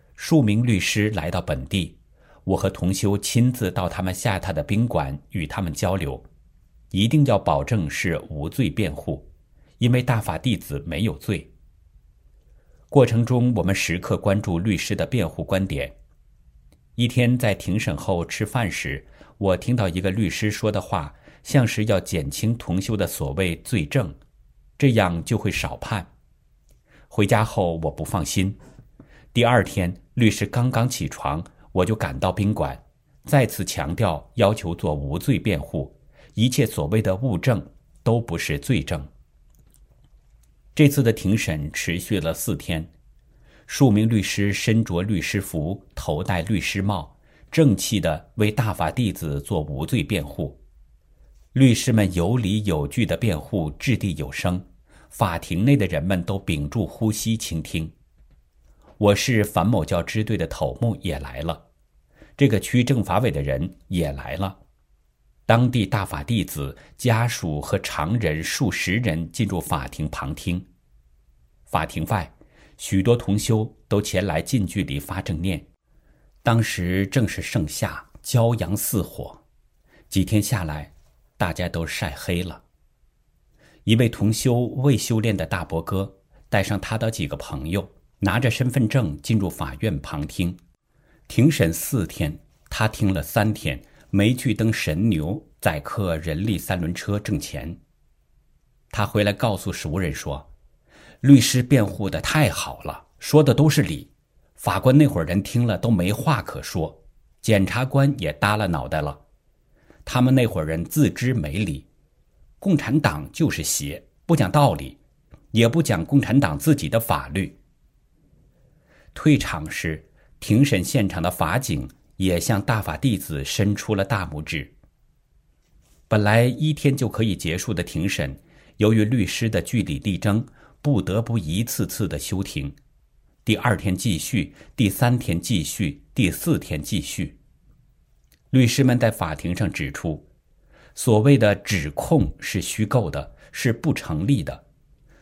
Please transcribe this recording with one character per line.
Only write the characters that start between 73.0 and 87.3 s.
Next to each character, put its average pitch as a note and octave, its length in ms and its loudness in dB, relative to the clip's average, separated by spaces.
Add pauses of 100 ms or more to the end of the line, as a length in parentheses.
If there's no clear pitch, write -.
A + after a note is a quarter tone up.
多 A#2+ 140 4
同 G2+ 220 0
修 A2 380 0 (120)
都 G#2 140 0
前 F#2+ 240 -2
来 D#2+ 160 -2
近 G#2 240 0
距 F2+ 180 -2
离 C#2 160 -6
发 F2+ 220 -8
证 E2 200 -6
念。 F2 240 -4 (800)
当 A#2 180 4
时 F#2 460 0
正 A2+ 200 2
是 - 140 -8
盛 E2 260 -2
夏， - 380 -6 (180)
骄 A#2 360 2
阳 F2+ 160 -4
似 G#2+ 260 -2
火。 - 420 -12 (640)
几 F#2+ 180 0
天 G#2+ 160 2
下 G2+ 220 -2
来， D2+ 300 -8 (440)
大 F2 160 -2
家 F2 160 -6
都 E2+ 160 -6
晒 D#2 320 -6
黑 F2 260 -4
了。 F2 200 -14 (1200)
一 A2 120 4
位 A#2 140 6
同 A2 240 0
修 A#2+ 280 2
未 B2+ 360 2
修 A2 220 0
炼 G#2+ 180 0
的 E2+ 80 -4
大 F2 180 -4
伯 E2 180 -4
哥 F#2+ 400 -4 (280)
带 G2+ 120 2
上 G2+ 200 -2
他 - 160 -4
的 A2 140 -2
几 E2 160 -4
个 C2+ 100 -8